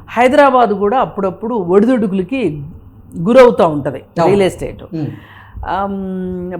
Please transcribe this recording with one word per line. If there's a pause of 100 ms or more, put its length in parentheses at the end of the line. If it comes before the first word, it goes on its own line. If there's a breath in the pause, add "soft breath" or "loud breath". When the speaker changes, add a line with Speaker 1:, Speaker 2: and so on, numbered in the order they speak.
Speaker 1:
హైదరాబాద్
కూడా
అప్పుడప్పుడు
ఒడిదుడుకులకి (560)
గురవుతూ
ఉంటది
Speaker 2:
అవును.
Speaker 1:
రియల్
ఎస్టేట్.
Speaker 2:
హ్మ్. (600 loud breath)
Speaker 1:
ఆమ్,